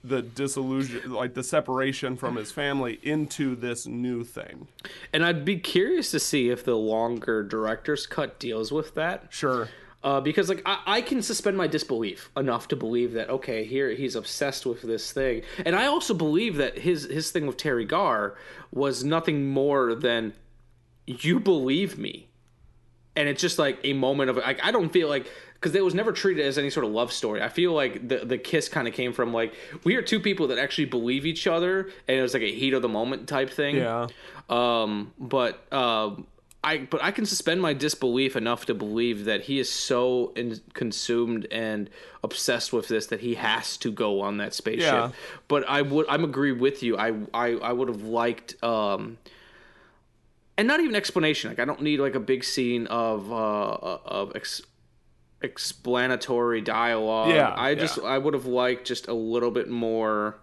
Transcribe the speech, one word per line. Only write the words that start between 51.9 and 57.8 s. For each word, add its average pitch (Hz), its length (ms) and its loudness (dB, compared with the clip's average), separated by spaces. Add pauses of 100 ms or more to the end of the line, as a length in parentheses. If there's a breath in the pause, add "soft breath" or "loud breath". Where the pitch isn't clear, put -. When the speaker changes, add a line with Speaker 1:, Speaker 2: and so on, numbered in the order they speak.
Speaker 2:
like, 135 140 0
a 131 40 0
big 127 240 2
scene 120 440 0
of, 110 440 0
uh, 117 40 -4
of 101 1000 -2
ex-, - 260 -8 (800)
explanatory 123 1160 0
dialogue. 110 720 2
Speaker 1:
Yeah, 131 260 6
Speaker 2:
I 135 200 2
just, 160 220 0